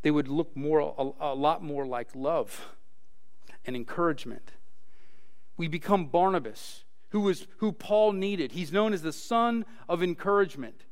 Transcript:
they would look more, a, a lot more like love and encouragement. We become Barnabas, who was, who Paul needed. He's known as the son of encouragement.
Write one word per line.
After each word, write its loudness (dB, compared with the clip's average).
they 4
would 2
look -2
more, 2
a, 0
a 0
lot 4
more -2
like -4
love -2
and -4
encouragement. -2
We -2
become 2
Barnabas, 2
who 0
was, 0
who 2
Paul 4
needed. 0
He's -4
known 4
as -2
the -2
son 2
of 2
encouragement. 2